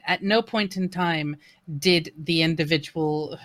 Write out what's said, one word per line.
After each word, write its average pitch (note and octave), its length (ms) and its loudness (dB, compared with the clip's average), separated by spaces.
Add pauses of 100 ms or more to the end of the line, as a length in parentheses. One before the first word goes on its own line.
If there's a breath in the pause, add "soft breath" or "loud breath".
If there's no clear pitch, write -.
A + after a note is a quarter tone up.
at F3+ 160 0
no G#3+ 180 4
point G#3 360 -4
in F#3 120 -2
time D#3+ 480 -2 (420 soft breath)
did F3 380 4
the E3 240 0
individual D#3 1040 0